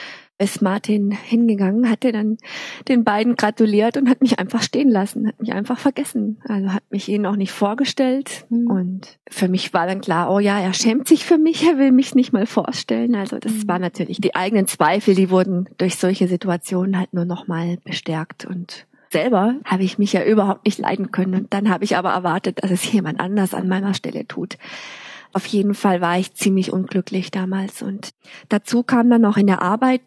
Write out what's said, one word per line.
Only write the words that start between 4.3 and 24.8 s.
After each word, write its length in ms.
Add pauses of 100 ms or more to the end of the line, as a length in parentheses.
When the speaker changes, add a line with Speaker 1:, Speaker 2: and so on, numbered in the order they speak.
Speaker 1:
einfach 240
stehen 260
lassen, 400
hat 120
mich 120
einfach 260
vergessen. 680
Also 240
hat 180
mich 180
ihnen 180
auch 100
nicht 160
vorgestellt. 960
Speaker 2:
Mhm. 180
Speaker 1:
Und 520 (120)
für 180
mich 240
war 140
dann 140
klar, 320
oh 80
ja, 180
er 140
schämt 340
sich 180
für 140
mich, 280
er 120
will 140
mich 220
nicht 180
mal 140
vorstellen. 680
Also 240
das 140
Speaker 2:
Mhm. 160
Speaker 1:
war 100
natürlich, 420
die 140
eigenen 320
Zweifel, 480
die 160
wurden 380 (100)
durch 180
solche 320
Situationen 680
halt 160
nur 100
noch 220
mal 380
bestärkt. 600
Und 420 (240)
selber 540
habe 200
ich 140
mich 140
ja 120
überhaupt 400
nicht 140
leiden 340
können. 220
Und 200
dann 160
habe 140
ich 120
aber 140
erwartet, 520
dass 80
es 220
jemand 280
anders 340
an 140
meiner 260
Stelle 320
tut. 320 (760)